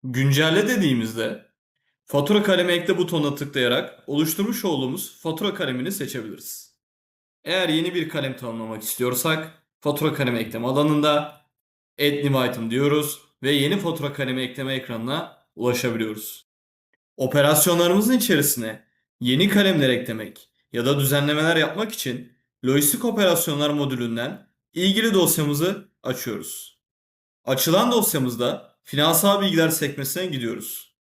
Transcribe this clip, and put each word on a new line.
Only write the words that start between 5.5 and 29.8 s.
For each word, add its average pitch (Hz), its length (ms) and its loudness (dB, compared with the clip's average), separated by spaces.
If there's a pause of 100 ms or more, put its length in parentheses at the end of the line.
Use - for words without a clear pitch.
kalemini 143 380 -4
seçebiliriz. - 840 -12 (680)
Eğer 180 240 0
yeni 165 260 0
bir 160 140 -2
kalem 135 280 -4
tanımlamak 113 460 -8
istiyorsak 139 800 -2 (180)
fatura 147 340 0
kalemi 123 240 0
ekleme 113 280 -4
alanında 147 760 2 (600)
Add 143 240 0
New 131 240 2
Item 117 220 -6
diyoruz 147 500 0 (220)
ve 135 100 0
yeni 147 260 2
fatura 160 340 -4
kalemi 127 300 -4
ekleme 131 320 -6
ekranına 127 800 -8
ulaşabiliyoruz. 113 920 -4 (680)
Operasyonlarımızın 170 960 4
içerisine 135 720 0 (340)
yeni 131 280 2
kalemler 190 400 4
eklemek 110 600 -4 (240)
ya 120 140 -2
da 143 120 2
düzenlemeler 147 580 2
yapmak 160 360 0
için 123 400 -8 (320)
lojistik 143 400 2
operasyonlar 170 680 2
modülünden 131 800 -4 (220)
ilgili 196 420 2
dosyamızı 160 720 0 (140)
açıyoruz. - 800 -8 (640)
Açılan 175 480 2
dosyamızda 127 920 -2
finansal 165 600 2
bilgiler 160 260 2
sekmesine 156 580 -4